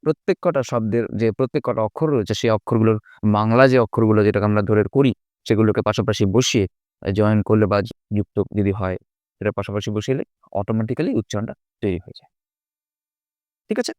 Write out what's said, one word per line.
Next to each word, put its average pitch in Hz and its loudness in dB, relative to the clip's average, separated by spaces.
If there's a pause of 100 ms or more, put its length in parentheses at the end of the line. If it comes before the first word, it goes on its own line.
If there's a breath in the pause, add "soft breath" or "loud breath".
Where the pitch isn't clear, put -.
প্রত্যেক 156 -2
কটা - 0
শব্দের 113 -2 (100)
যে 110 0
প্রত্যেক 131 -2
কটা 110 -2
অক্ষর 156 -2
রয়েছে, 113 0
সেই 113 0
অক্ষরগুলোর 110 2 (260 soft breath)
বাংলা 107 4
যে 127 4
অক্ষরগুলো 107 2
যেটাকে 101 2
আমরা 104 2
ধরে 107 2
করি, 135 2 (340)
সেগুলোকে 107 2
পাশাপাশি 107 -2
বসিয়ে, 104 0 (360)
আ, - -6
জয়েন 107 2
করলে 107 2
বা 98 0 (340)
যুক্ত 104 -4 (180)
যদি 101 0
হয়, 95 -6 (440)
সেটা 101 -2
পাশাপাশি - -6
বসিয়ে 107 -4 (380)
অটোমেটিক্যালি 117 -4
উচ্চারণটা 107 -6 (260)
তৈরি 92 -4
হয়ে - -20
যায়, - -20 (1400)
ঠিক 220 -2
আছে? 330 -4